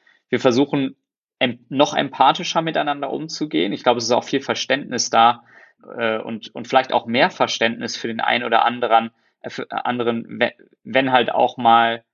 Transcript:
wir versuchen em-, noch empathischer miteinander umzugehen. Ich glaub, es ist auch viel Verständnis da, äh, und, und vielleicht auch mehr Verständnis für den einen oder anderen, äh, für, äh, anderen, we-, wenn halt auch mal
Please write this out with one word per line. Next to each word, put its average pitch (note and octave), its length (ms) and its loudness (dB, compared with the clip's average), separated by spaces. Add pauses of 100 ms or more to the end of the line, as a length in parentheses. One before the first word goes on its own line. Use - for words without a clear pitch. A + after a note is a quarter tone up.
(300)
wir A#2+ 100 0
versuchen C3+ 560 2 (440)
em-, B2 180 -2 (100)
noch C#3+ 260 2
empathischer D3 680 0
miteinander D3 480 -4
umzugehen. D#3 640 -4
Ich - 80 -10
glaub, A#2+ 160 2
es A#2 60 -6
ist A2+ 80 0
auch A#2+ 120 2
viel C3+ 160 -4
Verständnis B2 720 -4
da, A#2 340 4 (540)
äh, A2 200 -2
und, - 360 -10
und A#2+ 140 -10
vielleicht C3 260 2
auch A#2+ 100 0
mehr B2 240 2
Verständnis A#2 720 -2
für A#2+ 100 -6
den A2+ 120 -6
einen A#2+ 240 -2
oder A2+ 200 2
anderen, A2+ 460 2 (320)
äh, - 80 -12
für, - 140 -10
äh, - 100 -12
anderen, A#2 640 -4
we-, - 140 0 (300)
wenn C3 280 0
halt B2 180 4
auch - 280 0
mal A#2 440 4 (120)